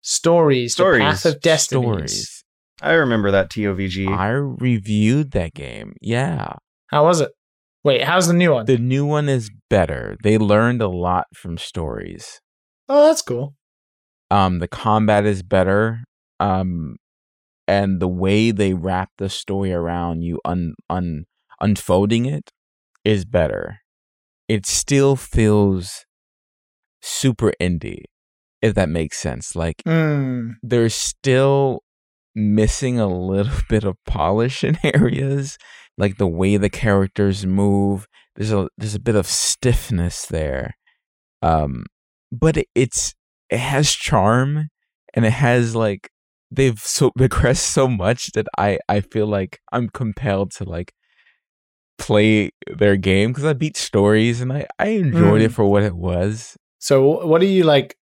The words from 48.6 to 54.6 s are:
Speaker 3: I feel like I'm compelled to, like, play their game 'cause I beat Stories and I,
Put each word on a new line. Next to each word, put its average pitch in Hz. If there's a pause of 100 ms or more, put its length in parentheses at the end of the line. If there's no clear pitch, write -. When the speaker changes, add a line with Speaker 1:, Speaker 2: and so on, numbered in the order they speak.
Speaker 3:
I 104
feel 107
like 98 (140)
I'm 117
compelled 101
to, 101
like, 87 (1040)
play 107 (160)
their 104
game 98
'cause 139
I 156
beat 151
Stories 107
and 127
I, 143 (140)